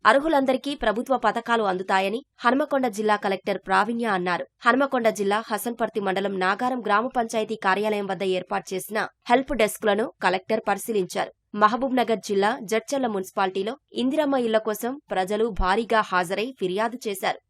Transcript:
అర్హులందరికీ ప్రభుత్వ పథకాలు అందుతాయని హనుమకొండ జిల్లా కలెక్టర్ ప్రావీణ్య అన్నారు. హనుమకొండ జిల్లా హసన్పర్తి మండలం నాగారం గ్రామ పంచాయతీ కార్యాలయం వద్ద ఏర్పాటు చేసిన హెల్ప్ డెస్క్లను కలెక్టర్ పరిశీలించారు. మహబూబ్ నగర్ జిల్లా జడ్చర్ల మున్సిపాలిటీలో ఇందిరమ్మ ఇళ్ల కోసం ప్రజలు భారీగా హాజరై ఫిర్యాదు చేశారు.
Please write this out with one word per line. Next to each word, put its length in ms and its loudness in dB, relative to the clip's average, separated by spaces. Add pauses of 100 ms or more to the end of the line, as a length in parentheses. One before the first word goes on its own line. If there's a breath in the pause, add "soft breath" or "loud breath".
(100)
అర్హులందరికీ 600 2 (100)
ప్రభుత్వ 400 0
పథకాలు 480 0
అందుతాయని 500 0 (220)
హనుమకొండ 440 2 (100)
జిల్లా 180 2 (100)
కలెక్టర్ 340 -2 (100)
ప్రావీణ్య 380 2 (120)
అన్నారు. 260 -2 (200)
హనుమకొండ 440 4 (120)
జిల్లా 180 2 (100)
హసన్పర్తి 600 -4
మండలం 260 -2 (100)
నాగారం 420 0
గ్రామ 300 2
పంచాయతీ 400 -2 (100)
కార్యాలయం 460 0
వద్ద 140 -2 (120)
ఏర్పాటు 360 -6
చేసిన 260 -4 (300)
హెల్ప్ 220 4 (100)
డెస్క్లను 440 0 (200)
కలెక్టర్ 420 0
పరిశీలించారు. 640 -2 (300)
మహబూబ్ 360 2
నగర్ 300 0
జిల్లా 200 2 (220)
జడ్చర్ల 420 -2
మున్సిపాలిటీలో 600 -2 (280)
ఇందిరమ్మ 360 2 (100)
ఇళ్ల 200 2
కోసం 260 -4 (200)
ప్రజలు 320 0 (160)
భారీగా 400 2 (100)
హాజరై 360 0 (140)
ఫిర్యాదు 460 -2
చేశారు. 320 -4 (120)